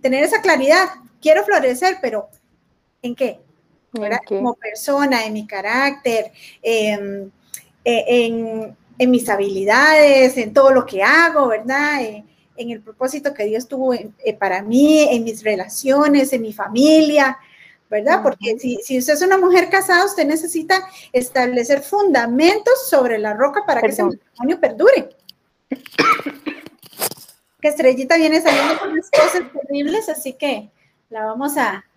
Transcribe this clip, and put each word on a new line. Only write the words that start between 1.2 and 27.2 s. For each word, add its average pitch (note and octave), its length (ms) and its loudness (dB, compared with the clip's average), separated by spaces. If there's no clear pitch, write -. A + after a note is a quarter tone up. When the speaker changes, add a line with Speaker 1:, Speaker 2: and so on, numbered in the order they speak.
Speaker 1:
Quiero D#4 220 4
florecer, F4+ 580 0
pero G#3+ 280 -6
¿en A#3+ 120 -8
qué? A#3+ 280 -4
Speaker 2:
¿En A3+ 80 -8
Speaker 1:
¿Verdad? G#3+ 240 -4
Speaker 2:
qué? G3 120 -4
Speaker 1:
Como A#3+ 160 -2
persona, B3+ 720 -4
en G#3+ 80 -8
mi G#3+ 120 -8
carácter, A3+ 880 -4
em, G3+ 680 -4
eh, A#3+ 240 0
en, A3+ 720 -2
en B3+ 140 2
mis A#3+ 160 2
habilidades, B3+ 1080 4
en G#3+ 160 -6
todo C4+ 180 6
lo C4 140 2
que F#3+ 180 -4
hago, D4+ 440 4
¿verdad? C4+ 540 -2
En, G#3 300 -12
en A#3+ 140 -12
el A3 120 -12
propósito C4+ 520 -8
que G#3+ 120 -6
Dios A3 220 -4
tuvo B3+ 280 -2
en, G#3+ 180 -14
eh, A3 120 -4
para F#3+ 260 -4
mí, C#4+ 480 4
en A#3 140 0
mis A3 200 -8
relaciones, C4+ 920 0
en A#3 100 -4
mi G#3+ 100 -10
familia, C#4 840 2
¿verdad? A3 300 0
Speaker 2:
Ujú. A3 100 -6
Speaker 1:
Porque A3+ 300 -6
si, B3 240 -6
si B3+ 160 -4
usted D4 160 0
es D4+ 80 -4
una F#4+ 160 2
mujer F4+ 320 4
casada, F#4+ 340 2
usted F#4+ 220 -2
necesita E4 600 -4
establecer B3 720 -2
fundamentos F#4 1040 2
sobre B3 300 2
la G#3+ 160 -4
roca D4 320 -2
para B3 160 0
que A3 60 0
ese G#3+ 160 -2
Speaker 2:
Perdón. - 160 -2
Speaker 1:
matrimonio B3+ 240 -4
perdure. D#4+ 480 2
<coughs> - 840 -4